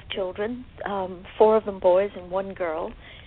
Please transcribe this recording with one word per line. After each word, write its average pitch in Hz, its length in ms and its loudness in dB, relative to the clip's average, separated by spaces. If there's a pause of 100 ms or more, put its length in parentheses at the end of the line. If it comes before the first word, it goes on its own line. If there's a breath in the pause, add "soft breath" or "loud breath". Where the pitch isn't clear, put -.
(140)
children, 208 500 -6 (220)
um, 190 380 -8 (120)
four 220 200 8
of 214 80 2
them 196 160 -8
boys 185 360 4
and 180 140 -14
one 190 240 -4
girl. 180 380 -6 (340 loud breath)